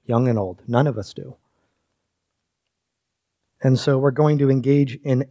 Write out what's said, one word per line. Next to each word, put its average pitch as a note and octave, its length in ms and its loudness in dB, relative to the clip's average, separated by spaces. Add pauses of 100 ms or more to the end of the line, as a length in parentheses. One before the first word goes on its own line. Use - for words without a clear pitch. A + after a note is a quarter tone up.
young A#2+ 220 0
and A#2+ 100 0
old. F#2+ 300 -6
None B2 220 2
of A2+ 100 -6
us - 160 -14
do. - 220 -16 (2250)
And C3 160 2
so C3+ 200 0
we're C#3 120 2
going D3+ 280 0
to C#3 120 2
engage C3+ 540 0
in C3+ 260 -2